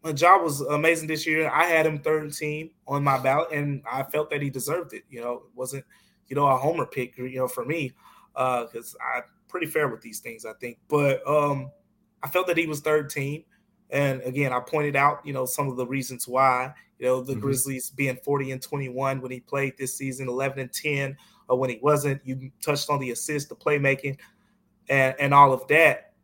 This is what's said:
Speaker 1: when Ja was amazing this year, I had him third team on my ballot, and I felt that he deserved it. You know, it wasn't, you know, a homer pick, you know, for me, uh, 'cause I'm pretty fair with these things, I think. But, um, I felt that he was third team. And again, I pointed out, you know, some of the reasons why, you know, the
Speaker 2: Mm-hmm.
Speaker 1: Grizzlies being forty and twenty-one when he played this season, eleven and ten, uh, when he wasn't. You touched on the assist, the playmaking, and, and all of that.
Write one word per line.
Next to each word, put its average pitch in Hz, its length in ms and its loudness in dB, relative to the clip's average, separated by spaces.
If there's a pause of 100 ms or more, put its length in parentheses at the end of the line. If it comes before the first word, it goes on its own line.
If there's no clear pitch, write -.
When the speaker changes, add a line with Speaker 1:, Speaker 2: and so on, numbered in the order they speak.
Speaker 1:
when 156 160 -6
Ja 175 200 10
was 147 240 0
amazing 151 460 2
this 156 200 -4
year, 156 220 2
I 151 160 4
had 160 200 4
him 151 140 0
third 151 340 -2
team 151 380 -6 (160)
on 143 160 -2
my 135 160 4
ballot, 151 320 2
and 143 380 -4
I 131 140 -4
felt 151 280 -4
that 147 100 -4
he 139 80 -2
deserved 143 440 -4
it. - 180 -14
You 120 100 -14
know, 120 120 -6
it - 220 -14
wasn't, 131 300 -8 (420)
you 131 80 -8
know, 143 120 4
a 131 100 6
homer 143 300 0
pick, 123 300 -8
you 127 180 -10
know, 131 120 0
for 123 180 -6
me, 143 280 -4 (420)
uh, 123 300 -2
'cause 117 300 -14 (200)
I'm 123 80 -6 (240)
pretty 170 200 -6
fair 151 220 -2
with 113 120 -10
these 113 180 -14
things, 113 240 -14
I 110 100 -12
think. 120 340 -12
But, 143 400 2
um, 143 420 0 (540)
I 147 60 -10
felt 180 180 0
that 170 100 2
he 170 100 0
was 147 140 -6
third 151 300 0
team. 147 320 -6 (480)
And 135 320 0
again, 131 300 -2
I 123 60 0
pointed 147 360 -2
out, 143 300 2
you 143 80 -8
know, 131 120 -2
some 139 220 -2
of 127 100 -4
the 127 80 -2
reasons 127 420 -6
why, 131 460 2 (240)
you 123 80 -6
know, 127 160 2
the 131 120 -6
Speaker 2:
Mm-hmm. 110 80 -4
Speaker 1:
Grizzlies 135 500 -2
being 135 320 -2
forty 139 280 -2
and 131 100 -8
twenty-one 135 600 -4
when 127 100 -10
he 127 80 -10
played 139 380 -4
this 127 180 -6
season, 135 320 -6
eleven 135 320 -2
and 127 140 -8
ten, 139 440 -4 (300)
uh, 127 80 4
when 127 140 0
he 113 120 -6
wasn't. 139 440 2
You 131 260 -10 (120)
touched 143 260 -2
on 143 100 0
the 127 120 -4
assist, 143 380 -6
the - 60 -12
playmaking, 139 600 0 (720)
and, 131 300 4
and 139 140 4
all 139 180 10
of - 160 -2
that. 151 460 4 (100)